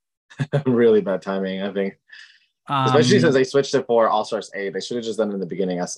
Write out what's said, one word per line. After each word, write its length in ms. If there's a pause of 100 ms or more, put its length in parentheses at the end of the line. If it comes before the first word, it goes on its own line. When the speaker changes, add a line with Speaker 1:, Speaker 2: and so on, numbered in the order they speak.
(380)
Speaker 1:
<laughs> 280
Really 340
bad 220
timing, 400
I 100
think. 220 (760)
Speaker 2:
Um, 180
Speaker 1:
Especially 340
since 120
they 120
switched 300
it 120
for 240
All-Stars 440
eight. 200
They 60
should 160
have 100
just 100
done 140
it 40
in 60
the 60
beginning, 320
as 200